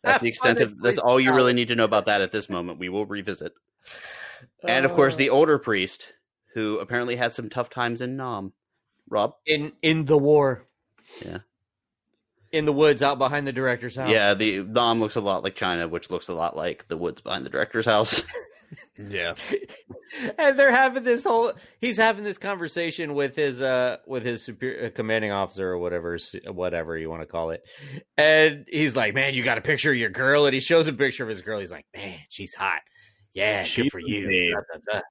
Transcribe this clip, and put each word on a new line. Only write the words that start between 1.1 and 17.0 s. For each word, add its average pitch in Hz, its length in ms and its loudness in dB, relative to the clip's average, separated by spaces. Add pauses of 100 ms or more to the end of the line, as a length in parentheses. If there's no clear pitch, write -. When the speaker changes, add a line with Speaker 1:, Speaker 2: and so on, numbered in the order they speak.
Speaker 1:
you 131 120 4
really 131 100 6 (100)
Speaker 2:
College. 123 60 2
Speaker 1:
need 120 100 0
to 120 80 -2
know 113 80 4
about 104 220 2
that 104 160 2
at 92 100 -2
this 104 180 -6
moment. 87 300 -6
We 90 80 -8
will 101 180 -4
revisit. 98 460 -8 (1120)
And 131 200 2
of 131 80 2
course, 135 220 6
Speaker 2:
Uh. - 20 -6
Speaker 1:
the 135 120 2
older 147 280 6
priest, - 560 -2 (400)
who 107 260 -2
apparently 120 360 -4
had 120 180 -2
some 110 160 -10
tough 123 200 -6
times 120 320 -4
in 127 140 -6
Nam. 113 380 -10 (560)
Rob? 107 240 0 (120)
Speaker 2:
In, 151 360 0
in 160 240 2
the 151 120 6
war. 143 480 4 (600)
Speaker 1:
Yeah. 90 140 -10 (1120)
Speaker 2:
In 156 140 0
the 151 80 4
woods 143 280 6
out 143 160 2
behind 139 300 0
the 135 60 -4
director's 123 420 -2
house. 131 140 -4
Speaker 1:
Yeah, 101 260 4
the 101 280 0
Nam 117 360 2
looks 107 160 -2
a 113 60 0
lot 98 220 -2
like 98 120 -4
China, 87 320 -2
which 85 220 -8
looks 90 180 -6
a 90 60 -8
lot 82 220 -4
like 82 320 -6
the 82 100 -6
woods 85 240 -6